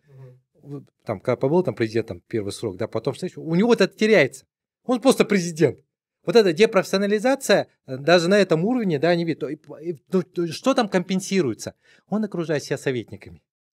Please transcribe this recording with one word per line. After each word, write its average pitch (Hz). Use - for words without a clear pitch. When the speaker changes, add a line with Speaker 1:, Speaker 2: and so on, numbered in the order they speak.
Speaker 1:
Мгм. 131
Speaker 2:
Вот 143
там, 101
когда 123
побыл 160
там 120
президентом 107
первый 101
срок, 95
да, 104
потом 120
следующий, 180
у 156
него 208
вот 226
это 190
теряется. 202
Он 247
просто 233
президент. 170
Вот -
эта 202
депрофессионализация, 202
э, 135
даже 165
на 202
этом 175
уровне, 214
да, 165
не 170
видит. 160
То 139
и, 151
и, 165
ну, 185
то 170
что 254
там 247
компенсируется? 180
Он 214
окружает 165
себя 135
советниками. 101